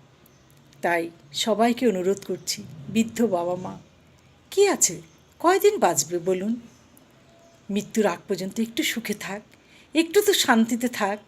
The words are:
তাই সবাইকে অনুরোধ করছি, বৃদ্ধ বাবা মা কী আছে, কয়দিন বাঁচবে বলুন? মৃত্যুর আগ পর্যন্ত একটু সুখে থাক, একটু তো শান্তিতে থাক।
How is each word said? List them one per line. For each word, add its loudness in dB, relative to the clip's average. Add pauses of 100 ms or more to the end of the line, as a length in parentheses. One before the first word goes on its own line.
(840)
তাই 0 (220)
সবাইকে 2
অনুরোধ 0
করছি, -8 (260)
বৃদ্ধ 0
বাবা 0
মা -10 (720)
কী 4
আছে, 0 (400)
কয়দিন 4
বাঁচবে 0
বলুন? -2 (1120)
মৃত্যুর 0
আগ -2 (100)
পর্যন্ত -4
একটু -2
সুখে -4
থাক, -12 (520)
একটু 4
তো 2
শান্তিতে 2
থাক। -4